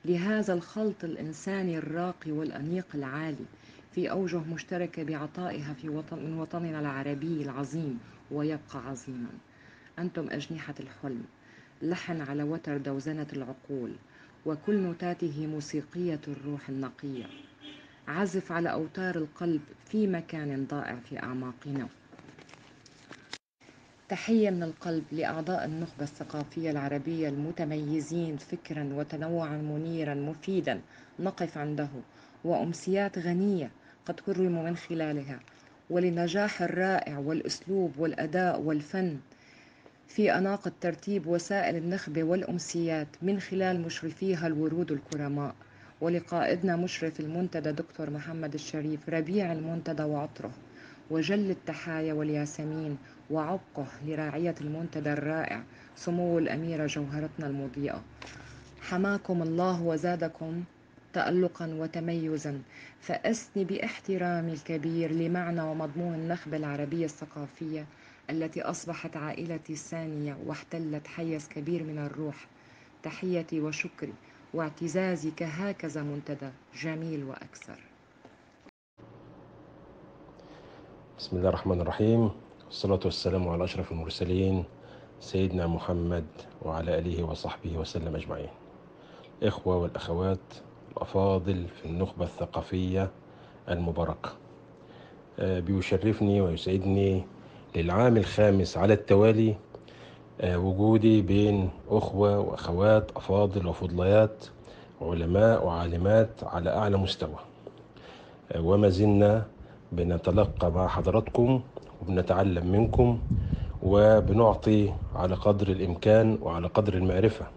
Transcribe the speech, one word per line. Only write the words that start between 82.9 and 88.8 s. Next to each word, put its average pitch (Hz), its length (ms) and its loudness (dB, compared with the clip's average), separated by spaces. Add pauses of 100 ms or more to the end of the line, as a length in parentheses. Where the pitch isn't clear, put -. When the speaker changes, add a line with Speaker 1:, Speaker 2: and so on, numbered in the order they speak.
Speaker 2:
والسلام 90 440 0
على 85 160 0
أشرف 90 280 -6
المرسلين 90 720 0 (560)
سيدنا 92 460 0
محمد 85 580 0 (380)
وعلى 80 360 0
آله 85 260 -2
وصحبه 82 540 -6
وسلم 80 380 -4
أجمعين. 71 340 -6 (920)